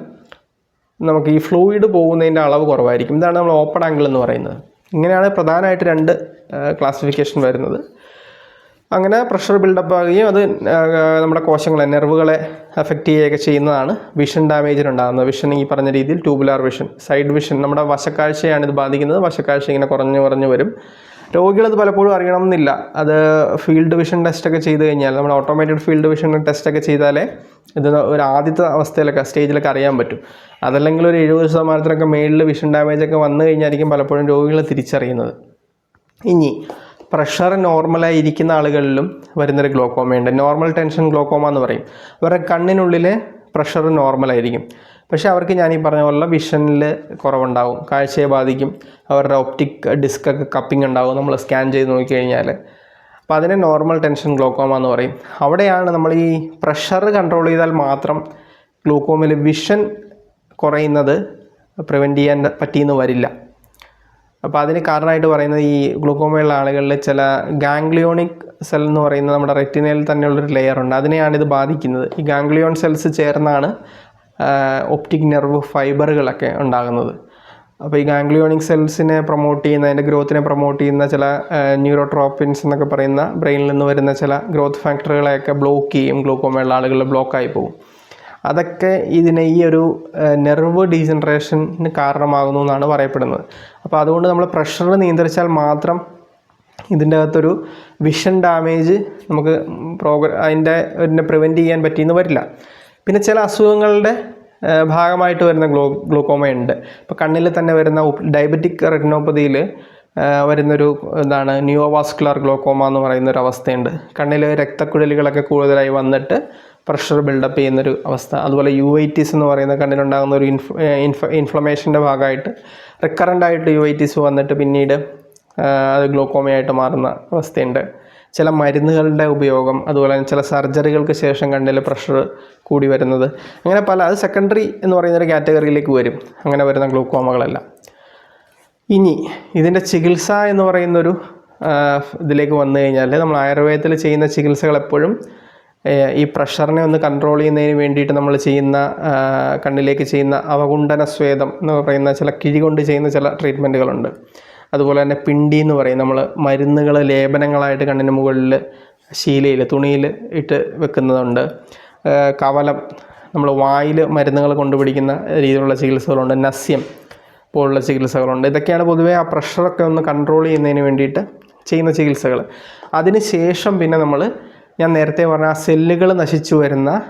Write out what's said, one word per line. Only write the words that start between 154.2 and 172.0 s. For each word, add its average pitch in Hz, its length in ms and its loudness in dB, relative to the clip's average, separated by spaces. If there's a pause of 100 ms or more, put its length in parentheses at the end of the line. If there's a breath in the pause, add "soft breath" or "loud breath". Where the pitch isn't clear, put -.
അതുപോലെ 143 280 2
തന്നെ 143 140 0 (120)
പിണ്ടി 147 300 2
എന്ന് 156 160 2
പറയും, 127 240 0
നമ്മൾ 135 400 0
മരുന്നുകൾ 143 640 2
ലേപനങ്ങളായിട്ട് 139 840 0
കണ്ണിന് 135 280 0
മുകളിൽ 135 480 2 (520 loud breath)
ശീലയിൽ, 135 520 0
തുണിയിൽ 139 520 0 (160)
ഇട്ട് 151 440 -2
വെക്കുന്നതുണ്ട്. 131 760 0 (580 loud breath)
ഏ, 143 240 2 (100)
കവലം, 143 400 0 (540 loud breath)
നമ്മൾ 143 160 0
വായിൽ 143 540 2
മരുന്നുകൾ 143 480 0
കൊണ്ടുപിടിക്കുന്ന 139 720 0 (100)
രീതിയിലുള്ള 135 400 2
ചികിത്സകളുണ്ട്. 131 680 0
നസ്യം 135 400 -2 (680 loud breath)
പോലുള്ള 139 260 0
ചികിത്സകളുണ്ട്. 131 680 -2
ഇതൊക്കെയാണ് 165 360 0
പൊതുവേ 170 300 2
ആ 175 80 2
പ്രഷറൊക്കെ 170 640 -2
ഒന്ന് 160 180 0
കൺട്രോൾ 156 440 0
ചെയ്യുന്നതിന് 147 340 0
വേണ്ടിയിട്ട് 139 460 0 (400)
ചെയ്യുന്ന 160 260 0
ചികിത്സകൾ. 143 540 -2 (480 loud breath)